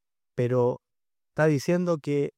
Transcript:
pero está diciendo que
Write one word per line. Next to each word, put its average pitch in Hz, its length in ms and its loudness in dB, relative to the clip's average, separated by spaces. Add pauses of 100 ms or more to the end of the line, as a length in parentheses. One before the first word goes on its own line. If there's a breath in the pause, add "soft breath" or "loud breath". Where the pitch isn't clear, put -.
(340)
pero 123 460 0 (500)
está 156 160 0
diciendo 170 520 0
que 143 400 -4